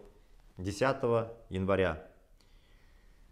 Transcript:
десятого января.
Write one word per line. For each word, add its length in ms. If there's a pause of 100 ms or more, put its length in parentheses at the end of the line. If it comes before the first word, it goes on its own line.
(580)
десятого 760 (160)
января. 560 (1300)